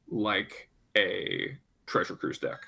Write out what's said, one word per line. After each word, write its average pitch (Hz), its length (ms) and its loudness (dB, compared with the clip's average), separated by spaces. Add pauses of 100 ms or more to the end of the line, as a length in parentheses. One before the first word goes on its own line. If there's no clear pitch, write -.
like 107 640 0 (260)
a - 640 0 (280)
Treasure - 280 0
Cruise - 240 -4
deck - 300 -4